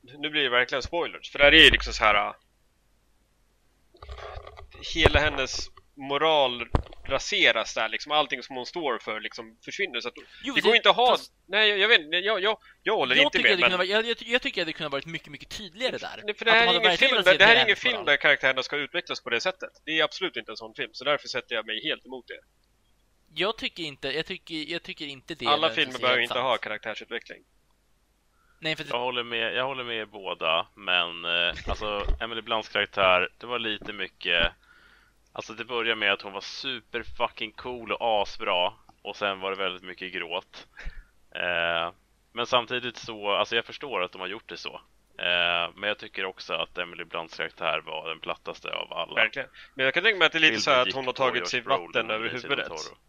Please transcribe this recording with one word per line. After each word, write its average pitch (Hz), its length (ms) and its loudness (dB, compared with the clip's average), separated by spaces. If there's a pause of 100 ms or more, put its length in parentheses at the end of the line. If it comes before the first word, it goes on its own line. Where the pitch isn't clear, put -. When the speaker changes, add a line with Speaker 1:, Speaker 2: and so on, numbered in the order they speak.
Speaker 1:
nu 147 280 -10
blir 151 140 0
det 131 60 2
verkligen 123 320 2
spoilers, 127 500 -6
för 139 80 -10
där 143 120 10
är 156 120 12
ju 135 60 12
liksom 117 240 2
så - 100 0
här, 104 240 6
äh, 104 60 -8 (2500)
hela 151 240 6
hennes 139 500 -2 (260)
moral 139 720 2 (380)
raseras 131 680 2
där, 113 160 -2
liksom, 113 220 -6
allting 143 320 0
som 135 120 -12
hon 123 100 -8
står 135 340 -2
för, 107 200 -6
liksom, 113 460 -14
försvinner, 139 360 -6
så 123 60 -8
att 120 60 -8 (300)
Speaker 2:
Jo, 262 100 -6
Speaker 1:
det - 80 2
Speaker 2:
det, 202 60 4
Speaker 1:
går 226 80 6
inte 214 140 6
att 190 60 8
ha, 247 120 4
Speaker 2:
fast 190 260 2 (120)
Speaker 1:
nej, 208 240 2
jag, 208 100 0
jag 202 80 4
vet, 220 140 6 (240)
jag, 208 160 0
jag, 208 160 0 (260)
jag 208 120 0
håller 135 200 2
Speaker 2:
jag 151 100 8
Speaker 1:
inte 165 120 -2
Speaker 2:
tycker 233 120 6
Speaker 1:
med, 208 40 6
Speaker 2:
att 185 40 2
det 180 40 2
Speaker 1:
men 202 100 6
Speaker 2:
kunde 180 60 0
vara, 180 100 0
jag, 220 180 0
jag, 233 140 -4
jag 233 220 -2
tycker 226 200 -4
att 160 60 -2
det 160 60 -6
kunde 160 120 -8
ha 147 60 -6
varit 139 140 -4
mycket, 160 260 -12
mycket - 180 -18
tydligare 214 480 -6
där. 208 260 -10
Speaker 1:
Nej, 208 120 -4
för 226 100 -8
Speaker 2:
Att - 0 -
Speaker 1:
det 226 60 4
här 220 80 6
Speaker 2:
de 233 40 6
Speaker 1:
är 233 40 4
Speaker 2:
hade 240 100 4
Speaker 1:
ingen 220 120 4
Speaker 2:
verkligen 220 200 4
Speaker 1:
film, 254 80 4
Speaker 2:
raserat 185 220 6
Speaker 1:
det 196 60 10
här 220 60 10
är 233 40 10
Speaker 2:
hela 254 100 4
Speaker 1:
ingen - 20 0
Speaker 2:
hennes 202 120 2
Speaker 1:
film 254 140 0
Speaker 2:
moral. 120 120 -6
Speaker 1:
där 143 120 4
karaktärerna 131 460 4
ska - 140 -6
utvecklas 147 460 -6
på 135 60 -10
det 117 120 0
sättet. - 280 -6 (160)
Det 160 140 -2
är 156 40 6
absolut 165 340 -2
inte 113 140 -10
en 107 60 -10
sån 110 180 -16
film, 123 180 -8
så - 100 -14
därför 139 240 0
sätter 120 280 -6
jag 110 100 -2
mig 110 180 -6
helt 143 220 -6
emot 123 220 -16
det. - 120 -16 (920)
Speaker 2:
Jag 185 240 -2
tycker 214 260 -8
inte, 143 260 -8
jag 151 160 -2
tycker, 160 460 -10
jag 170 120 -6
tycker 170 220 -12
inte 139 300 -12
det - 100 -8
Speaker 1:
Alla 147 240 2
Speaker 2:
är 113 40 -4
Speaker 1:
filmer 131 200 0
Speaker 2:
så 123 60 -8
Speaker 1:
behöver 127 200 4
Speaker 2:
helt 117 100 2
Speaker 1:
inte - 40 -4
Speaker 2:
sant. 120 120 0
Speaker 1:
ha 120 120 2
karaktärsutveckling. - 840 -8 (1160)
Speaker 2:
Nej, 156 140 -4
för... 156 80 -10
Det 143 60 -12
Speaker 3:
Jag 120 100 -2
håller 123 240 -2
med, 117 300 -2
jag 127 120 0
håller 131 180 -6
med 117 140 -6
er 107 80 -6
båda, 87 680 -2
men, 87 500 -2
eh, 85 280 0 (140)
alltså, 104 380 -4 (160)
Emily 113 200 -8
Blunts 110 280 -4
karaktär, 92 680 2
det 117 100 -16
var 120 120 -6
lite 107 340 -6
mycket, 87 580 -2 (840)
alltså, 110 200 -12
det 113 120 -12
började 117 340 -2
med 101 140 2
att 98 80 -2
hon 101 120 -14
var 98 80 -8
super 120 640 -10 (140)
fucking 110 340 -4
cool 120 400 -10
och 107 300 0
asbra, 95 520 -2 (280)
och 101 140 -12
sen 98 240 -4
var 95 120 -4
det 95 60 -6
väldigt 92 260 -6
mycket 92 300 -12
gråt. 87 540 -8 (680)
Eh, 85 580 -2 (400)
men 117 140 -4
samtidigt 120 500 -2
så, 104 340 -8
alltså, 101 240 0
jag 113 100 0
förstår 117 380 -6
att 90 80 -6
de 92 100 -14
har 92 60 -8
gjort 107 220 -12
det 85 80 -12
så. - 180 -12 (440)
Eh, 87 560 0
men 101 120 -6
jag 104 120 -4
tycker 98 260 -8
också 95 280 -8
att 82 240 -6
Emily 87 260 -8
Blunts 82 340 -10
karaktär 80 480 -4
var 78 240 -10
den 80 100 -8
plattaste - 500 -10
av 82 240 -8
alla. 80 220 -8
Speaker 1:
Verkligen. 113 340 -2 (240)
Men 180 120 -2
jag - 80 2
kan 175 100 0
tänka 208 160 2
mig 165 60 6
att 151 60 4
det 165 60 -4
är - 20 0
lite 156 120 8
Speaker 3:
Filmen 107 100 0
Speaker 1:
så 151 100 2
här 127 100 6
att 123 60 2
Speaker 3:
gick 123 80 -4
Speaker 1:
hon 131 100 -6
har 127 80 -2
Speaker 3:
på - 40 -8
Speaker 1:
tagit 127 240 2
Speaker 3:
Josh 87 80 -4
Speaker 1:
sig 123 120 -2
Speaker 3:
Brolin 101 260 -2
Speaker 1:
vatten 113 220 -4
Speaker 3:
och 110 60 -2
Speaker 1:
över 113 120 -4
Speaker 3:
Benicio 123 220 -6
Speaker 1:
huvudet. 135 200 -2
Speaker 3:
del 80 80 -8
Toro. - 200 -12 (120)